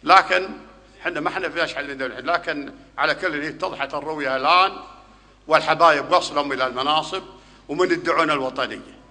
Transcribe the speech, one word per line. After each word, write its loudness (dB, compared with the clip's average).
لكن 6
حنا -4
ما -2
حنا -4
في -2
أشحذ -6
من -8
يد -8
المحسنين، -8
لكن -4
على 2
كل -6
اللي -4
اتضحت -6
الرؤية -4
الآن 2
والحبايب 4
وصلوا 0
إلى 0
المناصب -2
ومن 0
يدعون 2
الوطنية. -4